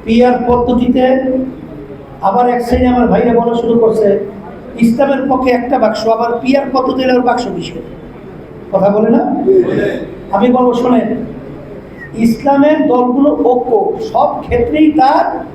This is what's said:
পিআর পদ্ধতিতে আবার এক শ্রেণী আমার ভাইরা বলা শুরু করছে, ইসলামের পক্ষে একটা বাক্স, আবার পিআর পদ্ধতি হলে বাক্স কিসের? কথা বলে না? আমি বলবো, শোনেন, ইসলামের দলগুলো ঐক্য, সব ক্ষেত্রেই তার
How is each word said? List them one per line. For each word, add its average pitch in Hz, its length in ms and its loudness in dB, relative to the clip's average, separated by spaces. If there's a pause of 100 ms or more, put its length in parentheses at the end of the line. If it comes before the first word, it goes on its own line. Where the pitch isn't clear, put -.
পিআর 247 320 4 (120)
পদ্ধতিতে 247 560 2 (1200)
আবার 233 260 2
এক 240 140 0
শ্রেণী 247 260 2
আমার 247 180 2
ভাইরা 233 280 2
বলা 233 220 0
শুরু 226 220 0
করছে, 214 240 2 (760)
ইসলামের 269 460 2
পক্ষে 254 200 0 (100)
একটা 262 240 -2
বাক্স, 214 180 0 (140)
আবার 233 160 -2 (100)
পিআর 277 240 0 (100)
পদ্ধতি 262 280 0
হলে 254 260 2
বাক্স 247 140 -2 (120)
কিসের? - 280 -10 (880)
কথা 196 240 2
বলে 220 200 2
না? - 60 2 (1120)
আমি 202 200 2
বলবো, 247 260 2
শোনেন, 240 260 2 (1200)
ইসলামের 277 520 2 (140)
দলগুলো 247 380 2 (200)
ঐক্য, 240 220 0 (400)
সব 285 180 2 (140)
ক্ষেত্রেই 294 440 2 (120)
তার 285 260 4 (300)